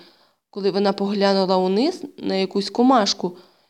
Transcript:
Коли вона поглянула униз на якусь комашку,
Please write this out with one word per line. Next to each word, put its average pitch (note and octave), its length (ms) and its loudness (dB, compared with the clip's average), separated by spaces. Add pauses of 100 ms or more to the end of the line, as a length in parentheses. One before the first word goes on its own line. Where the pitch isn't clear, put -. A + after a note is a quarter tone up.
(500)
Коли G3 220 -4
вона G3 220 2
поглянула G3 640 0
униз G3 460 0 (140)
на F#3+ 180 -6
якусь F#3+ 340 -4
комашку, A#3+ 680 0 (320)